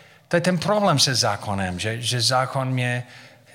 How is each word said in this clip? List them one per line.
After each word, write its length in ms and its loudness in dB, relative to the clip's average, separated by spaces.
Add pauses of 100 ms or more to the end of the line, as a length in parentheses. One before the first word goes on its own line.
(280)
to 100 -2
je 40 2
ten 160 0
problém 420 2
se 160 2
zákonem, 640 -2
že, 220 -4
že 200 -2
zákon 480 0
mě 340 -2 (520)